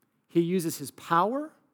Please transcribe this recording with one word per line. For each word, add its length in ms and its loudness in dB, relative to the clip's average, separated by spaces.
He 120 2
uses 360 0
his 140 -10
power 600 0